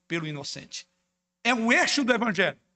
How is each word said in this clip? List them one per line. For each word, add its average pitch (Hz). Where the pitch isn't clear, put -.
pelo 165
inocente. 143
É 240
o 226
eixo 285
do 254
Evangelho, 196